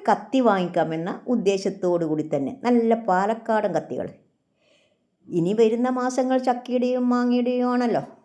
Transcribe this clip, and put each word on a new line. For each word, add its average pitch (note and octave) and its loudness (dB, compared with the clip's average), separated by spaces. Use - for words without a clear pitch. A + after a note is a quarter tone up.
കത്തി A#3+ 0
വാങ്ങിക്കാമെന്ന F3 0
ഉദ്ദേശത്തോടു F#3+ 0
കൂടി D#3 -2
തന്നെ. C3+ -4
നല്ല A3+ 4
പാലക്കാടൻ G#3 0
കത്തികൾ. C3 -4
ഇനി F3 0
വരുന്ന A3+ 2
മാസങ്ങൾ B3+ 0
ചക്കയുടെയും B3 0
മാങ്ങയുടെയും B3 0
ആണല്ലോ. A#3 0